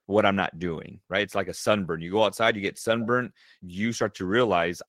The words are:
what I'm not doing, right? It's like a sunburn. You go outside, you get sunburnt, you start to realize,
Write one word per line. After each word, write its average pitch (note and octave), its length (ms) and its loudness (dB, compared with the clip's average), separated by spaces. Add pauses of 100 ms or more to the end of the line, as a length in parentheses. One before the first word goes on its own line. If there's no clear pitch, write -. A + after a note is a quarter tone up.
what G2+ 180 4
I'm G2+ 100 4
not F2 240 -2
doing, E2+ 400 -6 (100)
right? F#2+ 140 0
It's G2 120 -6
like G2 120 -2
a F2 60 -10
sunburn. F2+ 480 0
You E2+ 100 -8
go A2 120 4
outside, A2 320 2
you G2+ 60 -6
get G2 160 -4
sunburnt, A#2 560 0 (280)
you F#2+ 300 -4
start A2+ 240 -2
to F#2+ 100 -6
realize, F2+ 640 2